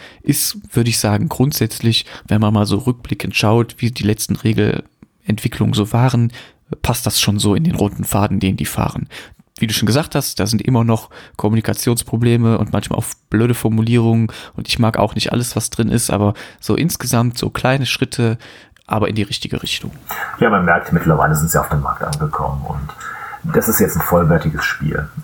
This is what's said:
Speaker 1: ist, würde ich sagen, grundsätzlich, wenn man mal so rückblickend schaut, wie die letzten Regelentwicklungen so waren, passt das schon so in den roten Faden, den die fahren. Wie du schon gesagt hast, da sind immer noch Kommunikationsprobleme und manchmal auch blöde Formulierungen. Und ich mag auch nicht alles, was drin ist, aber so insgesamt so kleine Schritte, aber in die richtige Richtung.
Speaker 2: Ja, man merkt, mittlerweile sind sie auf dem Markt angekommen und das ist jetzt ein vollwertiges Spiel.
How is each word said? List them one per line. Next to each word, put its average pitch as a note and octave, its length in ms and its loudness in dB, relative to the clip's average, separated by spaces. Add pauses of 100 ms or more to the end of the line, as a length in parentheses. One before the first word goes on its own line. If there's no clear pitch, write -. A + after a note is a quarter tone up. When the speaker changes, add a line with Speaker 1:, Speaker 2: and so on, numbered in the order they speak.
(220)
Speaker 1:
ist, - 380 0 (160)
würde A#2 160 2
ich - 80 0
sagen, G#2 280 2
grundsätzlich, - 760 0 (220)
wenn G#2+ 140 2
man G#2+ 120 4
mal G#2 140 4
so G2+ 100 2
rückblickend - 580 -4
schaut, A2+ 440 2
wie A#2 100 0
die A#2 140 -8
letzten G2+ 320 0
Regelentwicklungen - 1400 -2
so G2+ 180 0
waren, A#2+ 400 4 (520)
passt - 240 0
das - 120 0
schon G#2 200 2
so G2+ 160 2
in D#3+ 80 2
den E3 120 2
roten - 280 0
Faden, G2 360 0
den F#2+ 180 0
die - 80 -2
fahren. - 440 -4 (480)
Wie A#2 100 0
du G#2+ 60 -4
schon G#2+ 140 0
gesagt C3+ 280 0
hast, - 240 -2
da F#2+ 80 0
sind A2 140 0
immer A#2 240 2
noch A2+ 240 0 (260)
Kommunikationsprobleme A2+ 1200 2
und - 140 0
manchmal - 280 -2
auch - 60 -4 (240)
blöde A#2 240 4
Formulierungen. A2+ 720 2 (280)
Und - 140 -8
ich - 100 -2
mag A2 180 2
auch G2+ 180 2
nicht - 180 -2
alles, A#2+ 240 -2
was - 120 -4
drin A2+ 200 0
ist, B2 220 0
aber G2+ 220 2 (280)
so - 140 0
insgesamt B2 640 0
so G#2+ 120 -2
kleine B2+ 360 0
Schritte, A#2 520 -2 (500)
aber G#2 220 0
in G#2 60 -4
die G#2+ 80 0
richtige - 380 -6
Richtung. - 300 -8 (480)
Speaker 2:
Ja, A#3 100 2
man F#2+ 140 2
merkt, E2+ 300 0
mittlerweile D#2 420 2
sind D#2 160 0
sie C#2+ 80 2
auf - 100 -2
dem D2 120 0
Markt - 220 -4
angekommen D2 640 -4
und - 840 -10
das - 160 2
ist - 100 0
jetzt - 180 2
ein D#3+ 40 0
vollwertiges D#2+ 640 2
Spiel. - 440 -4 (160)